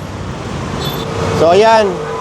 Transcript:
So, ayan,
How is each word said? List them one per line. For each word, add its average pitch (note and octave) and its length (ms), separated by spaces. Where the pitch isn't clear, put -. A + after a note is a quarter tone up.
So, E3 160
ayan, A3 320